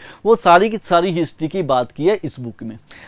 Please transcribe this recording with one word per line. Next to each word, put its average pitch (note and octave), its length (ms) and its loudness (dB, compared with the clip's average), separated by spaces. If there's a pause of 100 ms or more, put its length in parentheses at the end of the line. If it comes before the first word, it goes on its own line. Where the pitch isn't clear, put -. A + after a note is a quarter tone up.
(260)
वो A3 100 6
सारी F#3 340 4
की G#3+ 80 -6
सारी F3+ 340 0
हिस्ट्री D#3+ 360 -4
की F#3+ 140 -4
बात B2+ 300 -2
की D3 140 -6
है G3+ 180 0
इस C3 160 -12
बुक A#2 220 -14
में। A2+ 160 -12 (300)